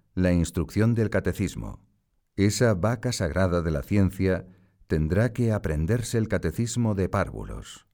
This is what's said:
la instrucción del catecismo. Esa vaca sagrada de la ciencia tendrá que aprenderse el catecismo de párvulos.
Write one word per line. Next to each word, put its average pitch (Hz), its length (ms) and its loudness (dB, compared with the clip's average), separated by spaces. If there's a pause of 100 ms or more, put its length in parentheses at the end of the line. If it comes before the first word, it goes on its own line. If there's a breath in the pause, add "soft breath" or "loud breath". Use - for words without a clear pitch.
(160 soft breath)
la 90 180 4
instrucción 87 640 2
del 110 140 0
catecismo. 87 760 -4 (500)
Esa 107 380 4
vaca 110 380 -2
sagrada 87 500 0
de 82 100 0
la 71 120 -2
ciencia 95 640 0 (400 loud breath)
tendrá 87 440 2
que 113 200 0
aprenderse 101 640 -2
el 110 100 0
catecismo 110 680 -2
de 95 120 0
párvulos. 53 880 -6